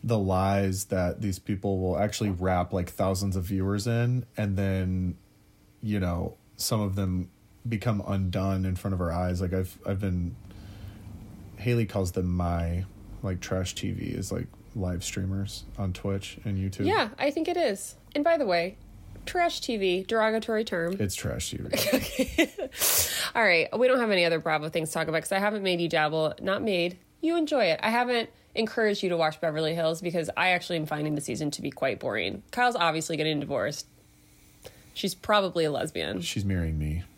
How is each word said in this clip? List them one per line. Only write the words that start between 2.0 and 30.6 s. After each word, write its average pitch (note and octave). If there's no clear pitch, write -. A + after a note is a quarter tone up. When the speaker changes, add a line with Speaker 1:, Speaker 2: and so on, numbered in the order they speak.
Speaker 1:
wrap, F2+
like, F2+
thousands F#2+
of F#2+
viewers G2
in, A#2+
and G2+
then, F#2
you G#2
know, F2
some A2
of G2
them F#2
become G#2+
undone F#2+
in F#2
front G2
of F2+
our F2
eyes. F2+
Like, F2+
I've, F#2
I've F#2+
been, F2+
Haley A#2+
calls F#2+
them F2+
my, F2
like, F2+
trash F#2
T F#2+
V -
is, F#2+
like, -
live F2+
streamers F#2+
on F#2+
Twitch G2+
and G2+
YouTube. F#2+
Speaker 2:
Yeah, F4
I C#4+
think D#4+
it F4
is. C4+
And D4
by E4
the D4
way, F3+
trash F4
T A#3
V, F#3+
derogatory A3
term. F3+
Speaker 1:
It's F#2+
trash -
T -
V. -
Speaker 2:
<laughs> -
Okay. -
All A#3
right. F3
We B3+
don't B3+
have A3+
any F3+
other E3
Bravo D#3
things D#3+
to -
talk D#3+
about D#3+
'cause -
I G3
haven't G#3
made F3+
you E3+
dabble. D#3
Not F#3+
made. F3+
You E4
enjoy D4+
it. G#3+
I A3
haven't A#3+
encouraged G#3+
you G3
to E3+
watch D#3
Beverly D#3
Hills E3
because E3+
I F3+
actually F3+